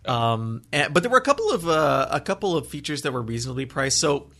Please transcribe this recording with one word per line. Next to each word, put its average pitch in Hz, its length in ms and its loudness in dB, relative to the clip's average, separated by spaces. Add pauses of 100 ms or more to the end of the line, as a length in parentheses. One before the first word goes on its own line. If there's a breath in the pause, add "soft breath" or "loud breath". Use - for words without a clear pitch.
Um, 113 640 0
and, 147 200 0
but 175 120 4
there 240 80 -2
were 247 80 6
a - 20 -2
couple 311 300 2
of, 170 180 0
uh, 143 400 2
a 147 100 -2
couple 196 380 -2
of 127 80 -4
features 143 380 -8
that 139 100 -2
were 123 80 -4
reasonably 120 460 -6
priced. 135 320 0
So 147 400 2